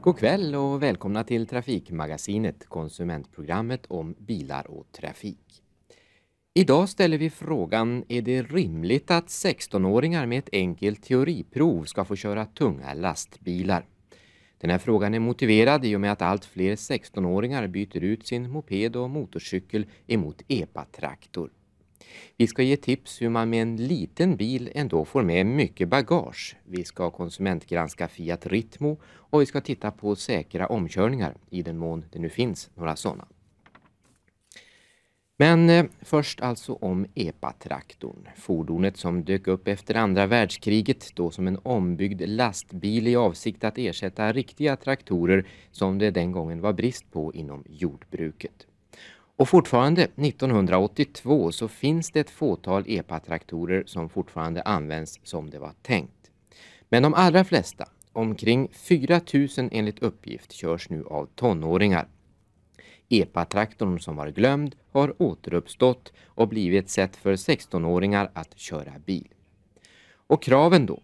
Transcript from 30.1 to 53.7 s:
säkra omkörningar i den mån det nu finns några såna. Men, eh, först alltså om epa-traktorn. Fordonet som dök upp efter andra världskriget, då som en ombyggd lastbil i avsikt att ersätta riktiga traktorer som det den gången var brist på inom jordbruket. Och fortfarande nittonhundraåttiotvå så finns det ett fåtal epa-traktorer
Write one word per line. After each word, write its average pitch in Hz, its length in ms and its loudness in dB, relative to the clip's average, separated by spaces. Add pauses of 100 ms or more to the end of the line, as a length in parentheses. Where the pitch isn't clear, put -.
säkra 90 520 -4
omkörningar 101 680 -2 (140)
i 90 120 -6
den 82 160 -8
mån 82 340 -6
det 80 80 -14
nu 85 100 -6
finns 117 460 -4
några 82 200 -4
såna. 67 320 -8 (2000)
Men, 165 320 8
eh, 170 160 8 (160)
först - 400 -2
alltså 120 320 -6
om 92 320 -2 (100)
epa-traktorn. - 1200 -10
Fordonet 85 600 -2
som 87 260 -2
dök 95 240 -2
upp 95 200 -2
efter 101 280 -6
andra 98 300 2
världskriget, 107 880 0
då 87 160 -2
som 92 160 -4
en 95 160 -2
ombyggd 95 600 -2
lastbil 107 840 -2
i 120 80 4
avsikt 107 480 0
att 107 140 -4
ersätta 107 560 -4
riktiga 139 420 -2
traktorer 95 720 0 (240)
som 95 260 -2
det 104 140 2
den 87 200 -2
gången 82 300 -6
var 104 120 0
brist 123 380 -4
på 78 220 -6
inom 71 340 -12
jordbruket. 78 1000 -8 (680)
Och 135 120 4
fortfarande 151 640 6
nittonhundraåttiotvå 117 1400 2
så 113 160 -6
finns 156 440 -2
det - 80 2
ett 147 100 -2
fåtal 98 580 -2
epa-traktorer 85 1000 -4